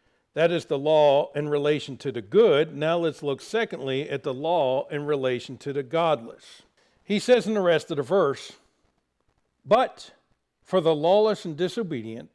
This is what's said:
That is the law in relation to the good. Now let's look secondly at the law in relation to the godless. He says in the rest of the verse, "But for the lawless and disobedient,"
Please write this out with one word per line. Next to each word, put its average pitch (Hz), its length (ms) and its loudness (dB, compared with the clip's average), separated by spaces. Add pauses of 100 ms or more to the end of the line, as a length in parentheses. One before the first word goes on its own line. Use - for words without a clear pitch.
(360)
That 165 160 2
is 170 140 -4
the 143 120 -2
law 147 580 4
in 147 140 -4
relation 147 480 -2
to 139 160 -8
the 117 80 -6
good. 160 520 4
Now 156 240 -2
let's 165 240 -2
look 139 200 -6
secondly 147 680 -4
at 139 140 -8
the 139 100 -4
law 143 540 0
in 147 180 -6
relation 131 520 -4
to 139 160 -10
the 143 100 -4
godless. 147 800 -4 (420)
He 202 160 -2
says 240 260 2
in 214 100 -2
the 202 60 0
rest 170 300 2
of 151 60 -6
the 139 60 -2
verse, 143 500 0 (1120)
"But 220 460 0 (520)
for 185 160 0
the 160 160 2
lawless 196 480 2
and 160 140 -8
disobedient," 151 760 -6